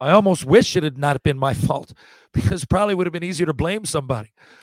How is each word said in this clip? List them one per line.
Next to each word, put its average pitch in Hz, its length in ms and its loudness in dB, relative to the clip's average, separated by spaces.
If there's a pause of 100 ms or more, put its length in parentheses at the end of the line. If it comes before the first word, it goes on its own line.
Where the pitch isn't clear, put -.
I 135 100 -2
almost 190 340 4
wish 160 320 4
it 175 60 2
had 143 160 -6
not 143 240 -2
been 139 160 0
my 135 160 0
<laughs> 139 260 -2
fault, - 140 -18 (380)
because - 320 0
it - 40 -12
probably 202 260 2
would 180 120 0
have 165 80 -4
been 170 100 -8
easier 170 220 -2
to 156 80 0
blame 180 320 -4
somebody. 131 480 -6 (280)